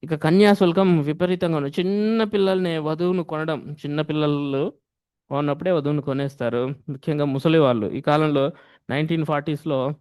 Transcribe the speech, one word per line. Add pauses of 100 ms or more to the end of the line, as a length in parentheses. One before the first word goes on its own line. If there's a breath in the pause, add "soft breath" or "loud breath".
ఇక
కన్యాశుల్కం
విపరీతంగా
ఉంది. (100)
చిన్న
పిల్లల్ని,
వధువును
కొనడం, (140)
చిన్న
పిల్లలు (580)
ఉన్నప్పుడే
వధువును
కొనేస్తారు, (220)
ముఖ్యంగా
ముసలి
వాళ్ళు.
ఈ
కాలంలో (380 soft breath)
నైన్టీన్
ఫార్టీస్లో